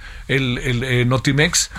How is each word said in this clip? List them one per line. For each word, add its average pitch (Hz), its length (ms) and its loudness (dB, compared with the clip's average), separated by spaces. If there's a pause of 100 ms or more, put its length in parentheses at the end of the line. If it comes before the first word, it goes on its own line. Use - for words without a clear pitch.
(300)
el, 131 300 0
el, 123 260 -2
eh, 123 180 2
Notimex, 135 760 2